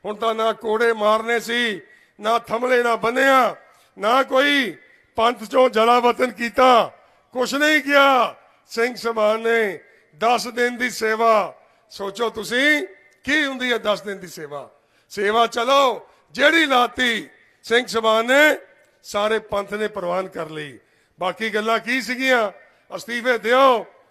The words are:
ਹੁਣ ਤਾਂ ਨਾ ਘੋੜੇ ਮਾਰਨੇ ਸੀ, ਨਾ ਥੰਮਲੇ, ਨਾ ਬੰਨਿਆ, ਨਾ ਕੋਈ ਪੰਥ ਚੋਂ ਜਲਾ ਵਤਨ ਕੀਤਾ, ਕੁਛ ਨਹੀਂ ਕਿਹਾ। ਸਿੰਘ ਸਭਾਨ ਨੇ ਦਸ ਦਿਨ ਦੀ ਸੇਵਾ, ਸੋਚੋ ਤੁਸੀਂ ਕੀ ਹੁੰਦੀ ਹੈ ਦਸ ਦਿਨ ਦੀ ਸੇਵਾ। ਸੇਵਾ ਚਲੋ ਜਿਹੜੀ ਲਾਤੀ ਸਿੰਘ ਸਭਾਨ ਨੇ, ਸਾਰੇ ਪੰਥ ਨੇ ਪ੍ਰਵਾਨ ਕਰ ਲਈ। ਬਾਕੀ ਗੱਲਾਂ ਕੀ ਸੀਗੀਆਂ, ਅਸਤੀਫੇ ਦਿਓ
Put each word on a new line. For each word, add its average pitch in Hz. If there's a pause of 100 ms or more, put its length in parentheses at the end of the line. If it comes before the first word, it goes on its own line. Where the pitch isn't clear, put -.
ਹੁਣ 208
ਤਾਂ 226
ਨਾ 220
ਘੋੜੇ 226
ਮਾਰਨੇ 220
ਸੀ, 226 (400)
ਨਾ 220
ਥੰਮਲੇ, 240
ਨਾ 233
ਬੰਨਿਆ, 247 (420)
ਨਾ 233
ਕੋਈ 269 (400)
ਪੰਥ 233
ਚੋਂ 254
ਜਲਾ 233
ਵਤਨ 240
ਕੀਤਾ, 233 (400)
ਕੁਛ 247
ਨਹੀਂ 294
ਕਿਹਾ। 277 (300)
ਸਿੰਘ 240
ਸਭਾਨ 220
ਨੇ 226 (400)
ਦਸ 226
ਦਿਨ 240
ਦੀ 247
ਸੇਵਾ, 220 (320)
ਸੋਚੋ 202
ਤੁਸੀਂ 233 (380)
ਕੀ 294
ਹੁੰਦੀ 254
ਹੈ 220
ਦਸ 202
ਦਿਨ 196
ਦੀ 175
ਸੇਵਾ। 147 (380)
ਸੇਵਾ 214
ਚਲੋ 240 (220)
ਜਿਹੜੀ 302
ਲਾਤੀ 240 (340)
ਸਿੰਘ 240
ਸਭਾਨ 220
ਨੇ, 285 (440)
ਸਾਰੇ 214
ਪੰਥ 202
ਨੇ 214
ਪ੍ਰਵਾਨ 185
ਕਰ 160
ਲਈ। 151 (420)
ਬਾਕੀ 185
ਗੱਲਾਂ 214
ਕੀ 240
ਸੀਗੀਆਂ, 240 (440)
ਅਸਤੀਫੇ 240
ਦਿਓ 247 (240)